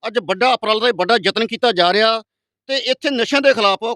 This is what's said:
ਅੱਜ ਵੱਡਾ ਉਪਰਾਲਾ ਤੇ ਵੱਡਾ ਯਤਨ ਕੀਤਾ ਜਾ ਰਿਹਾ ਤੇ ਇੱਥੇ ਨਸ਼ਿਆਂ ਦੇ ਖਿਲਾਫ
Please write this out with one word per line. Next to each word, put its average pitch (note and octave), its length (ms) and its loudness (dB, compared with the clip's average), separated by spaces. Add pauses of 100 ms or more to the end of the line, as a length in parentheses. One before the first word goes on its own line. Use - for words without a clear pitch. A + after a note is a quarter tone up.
ਅੱਜ A3+ 180 -4
ਵੱਡਾ F#3+ 280 0
ਉਪਰਾਲਾ A3 340 0
ਤੇ A#3+ 100 2
ਵੱਡਾ F3+ 200 2 (100)
ਯਤਨ G#3 200 -2
ਕੀਤਾ A3+ 260 0
ਜਾ F3 200 2
ਰਿਹਾ A3 300 0 (460)
ਤੇ C4+ 80 -2 (140)
ਇੱਥੇ C#4+ 200 -2
ਨਸ਼ਿਆਂ C4+ 300 0
ਦੇ C4+ 140 4
ਖਿਲਾਫ G3+ 240 0 (160)